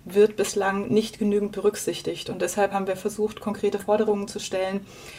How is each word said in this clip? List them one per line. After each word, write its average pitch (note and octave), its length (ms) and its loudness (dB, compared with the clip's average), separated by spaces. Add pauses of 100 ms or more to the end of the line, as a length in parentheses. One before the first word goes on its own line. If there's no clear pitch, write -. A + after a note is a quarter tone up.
wird G#3 320 4
bislang G3 540 0
nicht A3 280 2
genügend G#3 360 2
berücksichtigt. F#3 760 -2
Und F#3 120 -4
deshalb G3 320 2
haben F#3+ 140 0
wir F#3+ 100 0
versucht, G#3+ 420 -2
konkrete G3+ 400 -2
Forderungen G#3 480 2
zu - 120 -8
stellen, F#3+ 460 -2 (340)